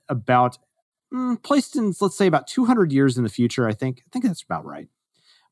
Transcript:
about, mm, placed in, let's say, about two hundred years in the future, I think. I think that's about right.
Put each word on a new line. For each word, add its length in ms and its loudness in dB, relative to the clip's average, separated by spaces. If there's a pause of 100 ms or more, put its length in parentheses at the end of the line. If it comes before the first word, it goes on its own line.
about, 500 0 (560)
mm, 300 -4
placed 320 0
in, 260 0
let's 160 -2
say, 100 2
about 200 2
two 180 0
hundred 260 2
years 260 4
in 60 0
the 60 0
future, 380 0
I 60 0
think. 340 -6
I 40 -20
think 140 -4
that's 180 -2
about 220 -8
right. 220 -16 (640)